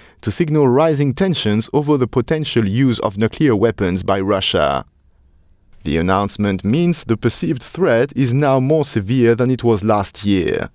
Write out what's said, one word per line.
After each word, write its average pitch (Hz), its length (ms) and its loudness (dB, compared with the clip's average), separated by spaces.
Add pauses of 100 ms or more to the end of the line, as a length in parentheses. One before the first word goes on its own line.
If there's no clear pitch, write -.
(220)
to 113 80 -4
signal 151 360 0
rising 143 460 2
tensions 120 600 0
over 147 240 2
the 123 80 0
potential 123 600 -2
use 117 340 0
of 101 180 -4
nuclear 113 360 0
weapons 95 480 0
by 98 160 0
Russia. 95 680 0 (960)
The 73 160 -2
announcement 95 680 -2
means 160 400 0
the 117 140 -2
perceived 135 440 -4
threat 139 540 0
is 127 160 0
now 135 260 2
more 143 280 0
severe 117 480 2
than 120 160 0
it 127 120 -4
was 110 220 2
last 104 400 -2
year. 92 500 0